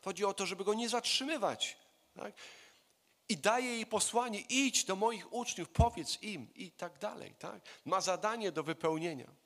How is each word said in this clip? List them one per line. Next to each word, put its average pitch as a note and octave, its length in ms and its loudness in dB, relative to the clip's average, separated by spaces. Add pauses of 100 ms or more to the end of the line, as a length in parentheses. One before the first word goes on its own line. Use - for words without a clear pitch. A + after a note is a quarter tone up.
Chodzi F#3+ 200 -2
o G3 100 2
to, G3 120 -2
żeby F#3 180 -6
go G#3 100 4
nie A3+ 140 0
zatrzymywać. A#3 880 0 (400)
Tak? - 160 -10 (960)
I F3+ 80 2
daje A3 300 4
jej A#3 200 -2
posłanie, A3 540 0
„Idź C4 440 4
do F#3+ 120 0
moich G#3+ 360 0
uczniów, A3+ 360 -4
powiedz - 540 2
im” F3 320 -6
i F#3 160 -12
tak - 280 -10
dalej. - 400 -8
Tak? - 220 -10 (240)
Ma F#3 160 2
zadanie G3 520 0
do D3+ 100 -2
wypełnienia. D#3+ 680 -2 (160)